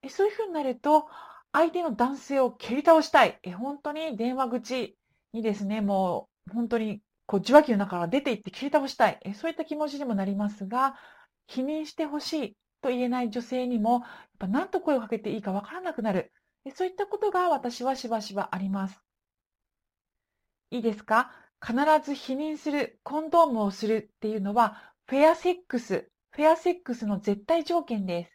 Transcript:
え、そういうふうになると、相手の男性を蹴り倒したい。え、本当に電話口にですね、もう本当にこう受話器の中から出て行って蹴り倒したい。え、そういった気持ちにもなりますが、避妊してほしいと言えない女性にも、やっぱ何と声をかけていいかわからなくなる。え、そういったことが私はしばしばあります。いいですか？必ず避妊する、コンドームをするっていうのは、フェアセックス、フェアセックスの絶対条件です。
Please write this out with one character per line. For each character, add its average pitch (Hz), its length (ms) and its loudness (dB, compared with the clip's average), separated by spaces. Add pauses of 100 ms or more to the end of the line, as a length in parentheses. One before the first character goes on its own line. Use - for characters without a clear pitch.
え、 269 80 -12
そ - 140 0
う 415 40 4
い 415 40 0
う - 20 -14
ふ 453 100 -4
う 427 40 -4
に 359 60 -8
な 302 100 -2
る 254 140 -2
と、 302 300 4 (440)
相 330 200 4
手 349 120 -4
の 302 100 -2
男 254 240 0
性 277 220 -2
を 254 120 4
蹴 - 240 -6
り 294 60 0
倒 320 220 8
し - 80 -6
た 262 140 8
い。 - 180 -4
え、 180 80 -10
本 254 260 -6
当 294 140 -8
に 311 260 -6
電 240 180 -2
話 262 140 0
口 240 480 -4 (360)
に 226 100 -6
で 214 100 2
す 202 120 -6
ね、 214 160 -2
も 190 480 0 (200)
う 185 40 -16
本 233 160 -2
当 233 80 0
に 214 240 -4 (240)
こ 202 120 0
う - 40 4
受 233 120 0
話 302 100 12
器 294 60 -2
の 220 80 2
中 196 140 -2
か 180 60 -4
ら 170 100 -2
出 247 140 0
て 277 100 -4
行 202 80 -4
っ - 40 -20
て 190 80 -14
蹴 - 140 -10
り 285 60 -4
倒 277 160 2
し 240 80 -8
た 220 140 4
い。 - 140 -8
え、 202 100 -10
そ 254 140 -8
う 330 40 -2
い - 20 -8
っ - 40 -12
た 311 80 -6
気 311 100 -8
持 302 140 -4
ち 277 100 -10
に 285 60 -6
も 233 100 -2
な 196 100 0
り 196 100 -2
ま 208 140 -2
す 208 160 -10
が、 254 300 0 (540)
避 254 140 -4
妊 302 220 -4
し - 80 -16
て 320 120 -4
ほ 294 140 -6
し - 140 -8
い 262 240 -4 (240)
と 269 80 -2
言 247 120 0
え 247 80 0
な 247 120 -2
い 240 80 -2
女 240 120 -6
性 254 260 -4
に 247 120 0
も、 233 200 2
や - 0 -
っ - 20 -6 (380)
ぱ 196 80 -4
何 294 220 0
と 370 120 -2
声 311 160 2
を 233 40 0
か 220 80 -12
け 226 100 -2
て 214 120 -6
い 226 60 -4
い 202 40 -6
か 202 100 -4
わ 196 100 -2
か - 120 -16
ら 359 80 -12
な 349 120 -6
く 240 80 -6
な 214 120 0
る。 - 180 -2 (340)
え、 269 60 -12
そ 359 140 -4
う - 20 -2
い 359 40 -4
っ 370 40 -20
た 403 100 -4
こ 403 120 -6
と 415 120 0
が 359 200 2
私 247 340 -2
は 262 120 0
し 262 120 -10
ば 220 140 -2
し 208 120 -12
ば 196 180 -4
あ 190 60 -6
り 190 120 -4
ま 190 180 -2
す。 190 120 -12 (1700)
い 247 80 -4
い - 20 -6
で 220 120 0
す 208 100 -12
か？ 233 280 2 (300)
必 226 140 -6
ず 302 380 4
避 262 240 -6
妊 302 200 -4
す 302 140 -4
る、 285 320 -2
コ 302 180 -4
ン 311 80 -8
ド 339 140 8
ー 311 40 6
ム 226 160 0
を 196 80 0
す 196 160 -8
る 214 280 0
っ - 40 -20
て 220 80 -6
い 214 100 -2
う 202 40 -2
の 202 120 -4
は、 214 280 2 (240)
フ 269 120 -2
ェ 311 140 8
ア 339 40 4
セ 359 160 0
ッ 359 40 0 (120)
ク 247 120 -2
ス、 - 300 -4 (220)
フ - 100 -6
ェ 311 100 6
ア 330 40 6
セ 349 160 0
ッ 349 100 0
ク 240 140 -6
ス 226 100 -8
の 202 140 -2
絶 202 260 -2
対 330 200 0
条 339 180 0
件 214 220 -4
で 175 200 -4
す。 - 100 -20